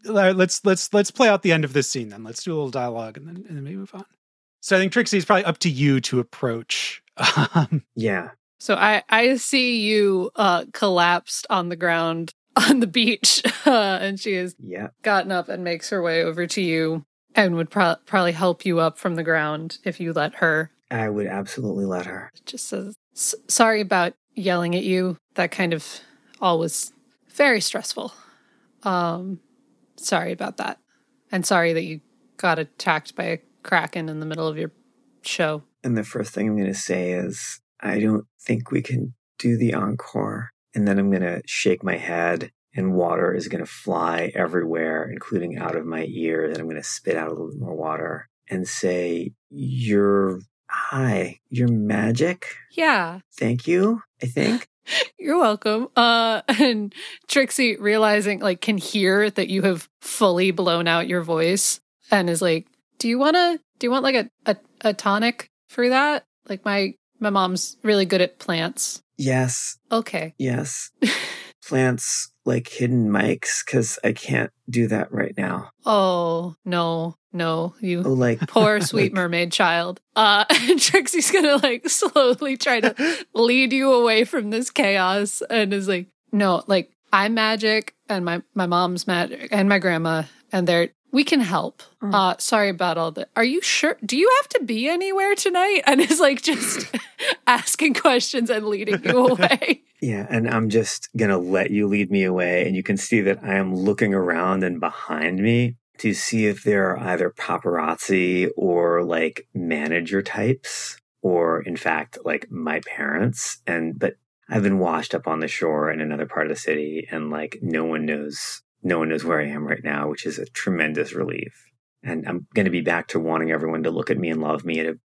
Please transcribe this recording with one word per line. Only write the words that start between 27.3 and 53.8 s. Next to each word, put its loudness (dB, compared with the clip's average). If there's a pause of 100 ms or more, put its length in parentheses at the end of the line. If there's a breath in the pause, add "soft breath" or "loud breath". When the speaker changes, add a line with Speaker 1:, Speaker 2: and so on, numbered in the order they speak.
Speaker 3:
very 4
stressful. -6 (720 soft breath)
Um, -2 (560)
sorry -2
about -8
that. -8 (540)
And -2
sorry 2
that -2
you -10 (360)
got 0
attacked -4
by -6
a -4 (260)
Kraken -2
in -8
the -8
middle -4
of -4
your -6 (520)
show." -2 (180)
Speaker 2:
And 0
the -2
first -6
thing -2
I'm 0
gonna 0
say -2
is, -6 (200)
"I -2
don't 0 (140)
think -4
we 0
can -4 (240)
do 2
the 2
encore." -4 (240)
And 2
then 2
I'm 2
gonna 0
shake 0
my -2
head, -2 (240)
and 0
water 2
is -4
gonna -6
fly -2
everywhere, -2
including -6
out -6
of -6
my -6
ear. -2
And -4
I'm -8
gonna -8
spit -4
out -4
a -6
little -8
bit -12
more -6
water -6 (220)
and -6
say, -4 (180)
"You're, 0 (280)
hi, -2 (100)
you're 0
magic." 0 (160)
Speaker 3:
Yeah. 0 (180)
Speaker 2:
Thank -2
you, 2 (200)